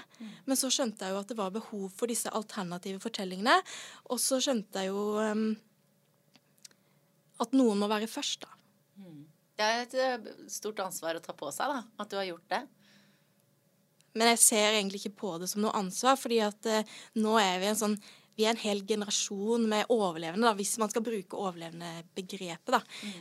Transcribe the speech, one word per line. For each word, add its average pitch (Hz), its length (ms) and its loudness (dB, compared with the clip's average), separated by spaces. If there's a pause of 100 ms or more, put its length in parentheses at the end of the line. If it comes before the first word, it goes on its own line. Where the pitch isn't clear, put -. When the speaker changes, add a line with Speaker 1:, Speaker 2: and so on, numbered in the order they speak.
(180)
Speaker 1:
Mm. 220 140 -14 (160)
Speaker 2:
Men 262 100 2
så 262 160 0
skjønte 214 320 -2
jeg 190 80 -2
jo 202 80 -2
at 202 80 -10
det 240 80 -8
var 185 160 -2
behov 202 400 -8
for - 160 -2
disse - 220 -4
alternative 190 720 -6
fortellingene, 214 560 2 (500)
og 240 140 -2
så 262 180 2
skjønte 226 400 0
jeg 190 120 -2
jo, 202 120 0 (160)
ehm, 220 260 2 (1900)
at 247 160 2
noen 214 260 6
må 208 80 2
være 214 180 0
først, - 380 -6
da. - 140 -20 (400)
Speaker 1:
Mm. 156 240 -16 (340)
Det 208 80 4
er 233 160 2
et, 240 100 -12
eh, 254 380 0 (160)
stort 208 320 -6
ansvar 170 400 -4
å - 20 -16
ta 170 120 -10
på 151 200 -8
seg, - 140 -2
da, 269 160 -4 (160)
at 202 100 -8
du 202 60 -6
har 196 160 -2
gjort 165 180 -14
det. 240 180 -2 (1500)
Speaker 2:
Men 233 160 8
jeg 226 100 2
ser 214 320 6
egentlig 196 300 0
ikke 202 160 -10
på 185 180 -4
det 180 120 -6
som 208 120 0
noe 220 140 2
ansvar, 220 420 2
fordi 233 240 2
at, 208 240 -2
eh, 220 200 2 (280)
nå 220 240 4
er 185 220 4
vi 196 80 2
en 214 100 0
sånn, 214 160 2 (400)
vi 220 80 0
er 214 100 6
en 226 60 -4
hel 208 280 0
generasjon 208 800 0
med 214 240 2
overlevende, 180 560 2
da, 214 80 6
hvis 196 240 -2
man 214 100 2
skal 226 140 0
bruke 220 320 -6
overlevende 170 680 -6 (140)
begrepet, 185 560 -6
da. 240 80 8
Speaker 1:
Mm. - 400 -12